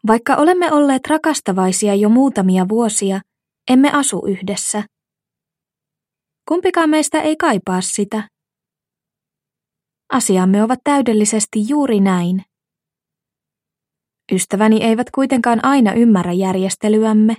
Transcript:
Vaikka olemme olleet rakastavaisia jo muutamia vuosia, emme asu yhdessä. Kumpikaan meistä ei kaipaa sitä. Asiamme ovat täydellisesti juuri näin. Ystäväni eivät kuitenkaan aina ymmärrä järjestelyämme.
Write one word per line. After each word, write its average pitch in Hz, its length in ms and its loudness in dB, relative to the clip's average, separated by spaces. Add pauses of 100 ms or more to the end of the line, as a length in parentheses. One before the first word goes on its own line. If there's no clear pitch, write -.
Vaikka 233 300 0
olemme 339 360 2
olleet 277 340 0
rakastavaisia 202 880 -2
jo 208 140 2
muutamia 190 600 2
vuosia, 208 520 -2 (500)
emme 269 220 4
asu 277 340 -2
yhdessä. 196 580 -6 (1600)
Kumpikaan 339 420 0
meistä 311 300 0
ei 311 160 -2
kaipaa 196 440 0
sitä. 208 480 -6 (1800)
Asiamme 196 500 2
ovat 254 220 0
täydellisesti 220 760 0 (100)
juuri 269 320 0
näin. 185 440 0 (1900)
Ystäväni 208 500 0
eivät 226 280 -2
kuitenkaan 247 540 -2
aina 262 280 2
ymmärrä 202 400 2
järjestelyämme. 214 1040 0